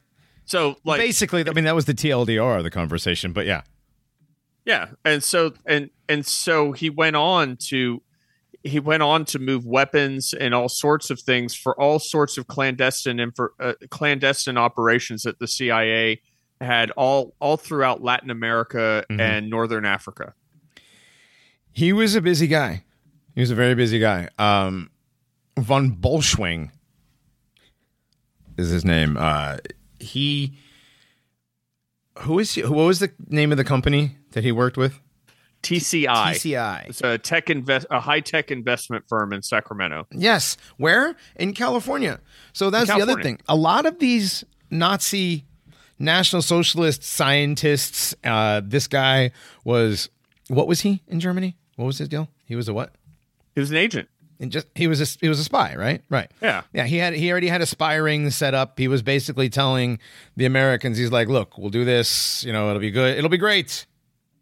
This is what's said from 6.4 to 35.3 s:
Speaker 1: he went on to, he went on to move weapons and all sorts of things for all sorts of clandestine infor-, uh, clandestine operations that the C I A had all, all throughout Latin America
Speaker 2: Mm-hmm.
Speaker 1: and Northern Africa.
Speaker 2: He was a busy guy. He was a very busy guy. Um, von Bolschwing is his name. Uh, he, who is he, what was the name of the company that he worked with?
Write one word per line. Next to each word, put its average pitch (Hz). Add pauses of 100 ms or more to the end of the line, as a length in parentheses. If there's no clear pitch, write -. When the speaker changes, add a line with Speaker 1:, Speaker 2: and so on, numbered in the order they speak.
Speaker 1:
he 160
went 156
on 151 (100)
to, 123 (640)
he 143
went 151
on 151
to 143
move 131
weapons 135
and 123
all 123
sorts 147
of 127
things 120
for -
all 147
sorts 151
of 127
clandestine 127
infor-, 120 (100)
uh, 123 (180)
clandestine 139
operations 120
that 117
the 120
C 123
I 113
A 113 (400)
had 120
all, 135
all 147
throughout 139
Latin 123
America 113
Speaker 2:
Mm-hmm. 107
Speaker 1:
and 107
Northern 113
Africa. - (1400)
Speaker 2:
He 170
was 214
a 214
busy 165
guy. 131 (480)
He 123
was 123
a 117
very 123
busy 117
guy. 98 (100)
Um, 95 (680)
von 135
Bolschwing 87 (1900)
is 87
his 85
name. 80
Uh, 73 (420)
he, 139 (1600)
who 160
is 214
he, -
what 151
was 180
the 196 (160)
name 151
of 147
the 135
company 143 (160)
that 110
he 120
worked 123
with? 131 (600)